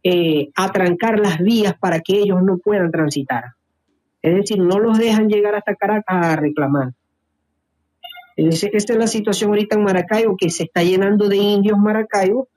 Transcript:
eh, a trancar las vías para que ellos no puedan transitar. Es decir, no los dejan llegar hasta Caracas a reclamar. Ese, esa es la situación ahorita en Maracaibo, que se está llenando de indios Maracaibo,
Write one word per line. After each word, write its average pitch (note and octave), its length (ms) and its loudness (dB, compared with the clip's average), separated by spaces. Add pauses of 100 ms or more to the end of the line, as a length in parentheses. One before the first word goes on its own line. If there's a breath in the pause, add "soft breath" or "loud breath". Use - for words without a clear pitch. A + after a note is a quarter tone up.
eh, E3 540 0
a F#3+ 160 -2
trancar G3+ 480 0
las F#3 180 0
vías G3+ 400 2
para E3+ 220 -2
que F#3 140 -2
ellos G3+ 280 2
no F#3+ 160 2
puedan F#3+ 320 0
transitar. C#3+ 540 -4 (800)
Es E3 120 2
decir, G3+ 240 -2
no F#3 220 2
los A3 180 2
dejan G#3+ 300 2
llegar G#3 260 0
hasta G3+ 220 -4
Caracas G3+ 480 -2
a E3 100 0
reclamar. C#3+ 600 -2 (1400)
Ese, E3 380 0
esa G#3+ 220 0
es A3 40 2
la A3+ 80 0
situación G#3+ 440 -2
ahorita G#3 260 0
en G#3 80 2
Maracaibo, G3 540 0
que F3 100 0
se E3 140 -6
está F3 200 -2
llenando G3 460 2
de G3 80 0
indios G3+ 420 2
Maracaibo, G#3+ 800 0